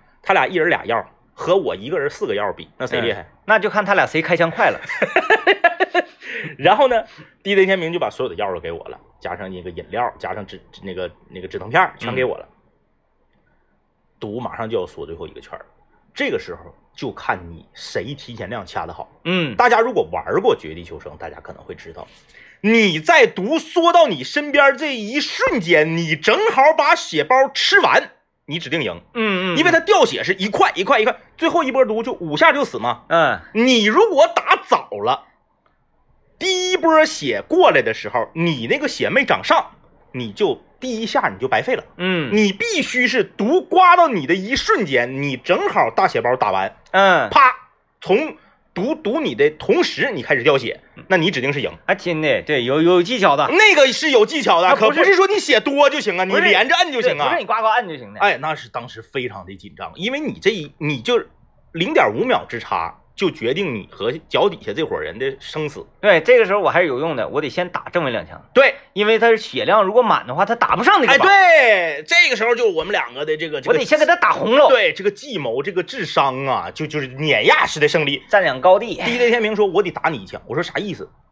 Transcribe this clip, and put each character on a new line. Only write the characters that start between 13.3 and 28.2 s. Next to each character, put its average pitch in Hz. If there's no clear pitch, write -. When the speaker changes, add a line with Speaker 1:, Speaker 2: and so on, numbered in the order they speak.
Speaker 1:
毒 107
马 -
上 110
就 110
要 90
缩 -
最 80
后 85
一 76
个 -
圈 -
儿， -
这 269
个 120
时 -
候 82
就 131
看 -
你 82
谁 110
提 127
前 98
量 107
掐 87
得 85
好。 -
Speaker 2:
嗯。 165
Speaker 1:
大 247
家 226
如 240
果 135
玩 90
过 220
绝 80
地 85
求 80
生， 76
大 82
家 76
可 -
能 -
会 92
知 82
道， -
你 208
在 285
毒 202
缩 330
到 339
你 160
身 294
边 277
这 285
一 226
瞬 392
间， 165
你 165
正 370
好 294
把 311
血 320
包 262
吃 -
完， -